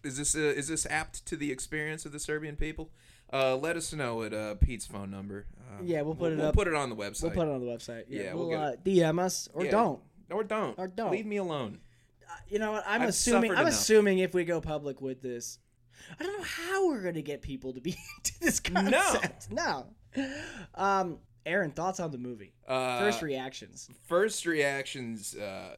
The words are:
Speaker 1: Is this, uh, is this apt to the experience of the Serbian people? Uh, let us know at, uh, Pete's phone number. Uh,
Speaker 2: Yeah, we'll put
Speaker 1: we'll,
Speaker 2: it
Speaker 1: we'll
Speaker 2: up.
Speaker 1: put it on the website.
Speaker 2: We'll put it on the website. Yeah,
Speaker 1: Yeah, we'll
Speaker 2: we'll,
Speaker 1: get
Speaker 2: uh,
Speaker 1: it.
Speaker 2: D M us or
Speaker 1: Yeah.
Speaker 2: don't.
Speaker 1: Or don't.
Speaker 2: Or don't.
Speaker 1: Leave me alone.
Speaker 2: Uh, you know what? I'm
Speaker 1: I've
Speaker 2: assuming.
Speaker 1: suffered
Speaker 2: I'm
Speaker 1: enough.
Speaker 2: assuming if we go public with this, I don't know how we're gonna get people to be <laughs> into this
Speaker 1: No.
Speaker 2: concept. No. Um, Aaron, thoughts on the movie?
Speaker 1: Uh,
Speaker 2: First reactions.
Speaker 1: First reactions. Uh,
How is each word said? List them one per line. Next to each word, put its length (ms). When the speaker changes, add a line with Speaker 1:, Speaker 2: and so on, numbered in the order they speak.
Speaker 1:
Is 140
this, 180
uh, 40
is 300
this 180
apt 400
to 100
the 160
experience 540
of 60
the 80
Serbian 360
people? 340
Uh, 240
let 220
us 160
know 300
at, 100
uh, 220
Pete's 320
phone 240
number. 340
Uh, 220
Speaker 2:
Yeah, 180
we'll 140
put 80
Speaker 1:
we'll, 100
Speaker 2:
it 60
Speaker 1:
we'll 80
Speaker 2:
up. 80
Speaker 1:
put 140
it 60
on 140
the 80
website. 280
Speaker 2:
We'll 80
put 160
it 20
on 100
the 60
website. 420
Yeah, 140
Speaker 1:
Yeah, 120
we'll 140
Speaker 2:
we'll, 100
Speaker 1:
get 80
Speaker 2:
uh, 60
Speaker 1:
it. 120
Speaker 2:
D 180
M 160
us 340
or 140
Speaker 1:
Yeah. 60
Speaker 2:
don't. 280
Speaker 1:
Or 120
don't. 360
Speaker 2:
Or 100
don't. 220
Speaker 1:
Leave 160
me 100
alone. 440
Speaker 2:
Uh, 20
you 100
know 140
what? 140
I'm 160
Speaker 1:
I've 60
Speaker 2:
assuming. 420
Speaker 1:
suffered 100
Speaker 2:
I'm 80
Speaker 1:
enough. 120
Speaker 2:
assuming 380
if 160
we 100
go 160
public 400
with 220
this, 360
I 40
don't 140
know 60
how 440
we're 140
gonna 200
get 180
people 320
to 80
be 160
<laughs> 80
into 220
this 200
Speaker 1:
No. 120
Speaker 2:
concept. 680
No. 360
Um, 440
Aaron, 240
thoughts 300
on 100
the 80
movie? 340
Speaker 1:
Uh, 320
Speaker 2:
First 240
reactions. 680
Speaker 1:
First 380
reactions. 880
Uh, 440